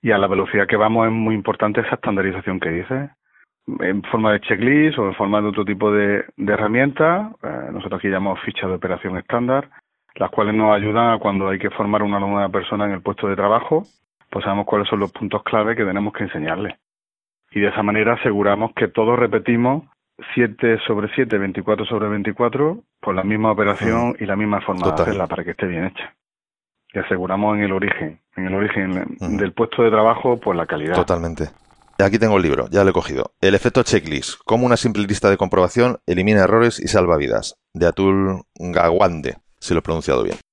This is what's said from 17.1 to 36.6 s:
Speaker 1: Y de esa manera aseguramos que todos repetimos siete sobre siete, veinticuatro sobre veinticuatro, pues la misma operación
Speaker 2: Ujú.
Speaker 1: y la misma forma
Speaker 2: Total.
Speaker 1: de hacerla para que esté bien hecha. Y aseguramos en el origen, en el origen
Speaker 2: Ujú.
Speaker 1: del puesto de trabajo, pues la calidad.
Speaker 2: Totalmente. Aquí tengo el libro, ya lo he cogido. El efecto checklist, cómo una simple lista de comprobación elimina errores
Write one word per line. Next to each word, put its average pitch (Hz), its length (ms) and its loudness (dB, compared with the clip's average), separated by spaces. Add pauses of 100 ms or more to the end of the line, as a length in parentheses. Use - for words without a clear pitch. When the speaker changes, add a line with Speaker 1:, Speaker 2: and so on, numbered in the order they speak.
Speaker 1:
Y 107 100 -4
de 101 80 4
esa 104 140 -4
manera 107 300 2
aseguramos 104 600 0
que - 140 0
todos 117 320 2
repetimos 120 640 0 (500)
siete 117 440 2 (100)
sobre 104 280 -2
siete, 113 220 0
veinticuatro 98 480 0
sobre 107 240 -2
veinticuatro, 120 720 -2 (180)
pues 98 140 -2
la 95 80 -2
misma 107 280 2
operación 107 600 0
Speaker 2:
Ujú. - 120 -8
Speaker 1:
y - 20 -6
la 98 100 -2
misma 104 260 0
forma 92 220 -4
Speaker 2:
Total. 87 140 0
Speaker 1:
de 85 60 2
hacerla 95 240 -2
para - 160 -6
que 82 80 -8
esté 98 160 -6
bien 87 180 -4
hecha. - 280 -10 (800)
Y 101 60 -4
aseguramos 95 580 0
en 104 60 0
el 101 80 0
origen, 95 500 -4 (140)
en 92 120 -4
el 92 80 -4
origen 95 640 -2
Speaker 2:
Ujú. 98 180 -4
Speaker 1:
del 95 160 -2
puesto 117 300 0
de 113 80 6
trabajo, 113 480 2
pues 95 180 -2
la 82 80 -2
calidad. 78 300 -4
Speaker 2:
Totalmente. 85 540 -2 (500)
Aquí 98 200 4
tengo 107 180 4
el 92 60 4
libro, 65 260 2
ya 98 140 4
lo 98 80 6
he - 20 0
cogido. 78 380 -2 (100)
El 95 140 4
efecto 123 260 2
checklist, 78 640 -2
cómo 120 220 2
una 120 100 4
simple 104 260 0
lista 101 280 2
de 98 60 4
comprobación 95 680 2
elimina 95 380 4
errores 113 360 4